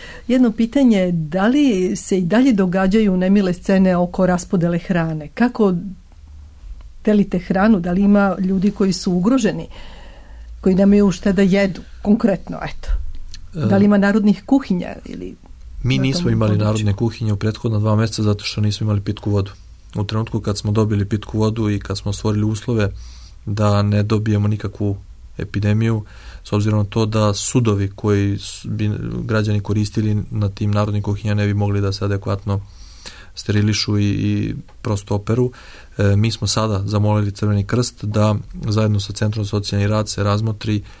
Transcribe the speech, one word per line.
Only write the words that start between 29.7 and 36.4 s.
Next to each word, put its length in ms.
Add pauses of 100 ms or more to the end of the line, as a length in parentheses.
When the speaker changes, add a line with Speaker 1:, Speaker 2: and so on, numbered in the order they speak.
Speaker 2:
na 180
tim 220
narodnim 320
kuhinjama 380
ne 60
bi 60
mogli 280
da 100
se 140
adekvatno 560 (760)
sterilišu 600
i, 80
i 500 (260)
prosto 340
operu, 360 (460)
e, 180
mi 160
smo 160